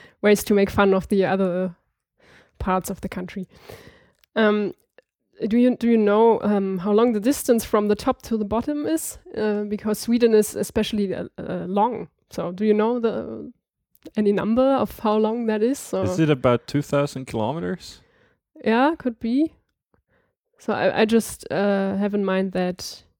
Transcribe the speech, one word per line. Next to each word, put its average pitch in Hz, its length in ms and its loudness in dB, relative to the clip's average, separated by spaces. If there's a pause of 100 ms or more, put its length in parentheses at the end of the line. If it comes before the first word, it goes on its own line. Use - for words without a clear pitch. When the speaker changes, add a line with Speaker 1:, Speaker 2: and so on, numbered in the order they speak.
(200)
Speaker 1:
ways 208 240 4
to 214 100 2
make 196 160 4
fun 196 240 4
of 190 140 -2
the 196 160 2
other 185 500 -2 (840)
parts 185 320 -4
of 190 100 -10
the 196 80 -8
country. 180 380 -10 (920)
Um, 208 360 2 (760)
do 214 100 0
you, 247 200 4
do 233 120 -2
you 233 80 4
know, 214 460 4
um, 196 360 0
how 190 140 -2
long 233 200 4
the 214 80 -2
distance 233 440 0
from 208 240 0
the 208 60 2
top - 280 -4
to - 140 -4
the 214 80 -2
bottom 240 420 -4
is? 320 320 -4 (180)
Uh, 208 280 -2
because 208 340 -4
Sweden 233 360 2
is 214 220 2
especially, 208 580 -2
uh, - 100 -8 (140)
uh, 175 300 -8
long. 202 400 -2 (220)
So - 220 -8
do 185 120 -4
you 214 100 4
know 226 260 2
the, 226 520 -6 (640)
any 208 160 2
number 220 320 2 (160)
of - 200 -4
how 214 160 2
long 220 300 0
that 214 160 0
is? 254 320 -2
Or 190 100 -2
Speaker 2:
Is 185 140 -2
it 156 120 2
about 127 360 2
two 147 160 -2
thousand 139 440 -4
kilometers? 156 760 -6 (640)
Speaker 1:
Yeah, 254 340 2
could 240 220 -6
be. 262 320 0 (1080)
So - 140 -6
I, 190 300 0
I - 20 6
just, 226 480 0
uh, 196 440 0
have 202 180 -2
in 208 100 0
mind 190 280 0
that, 180 520 -6 (160)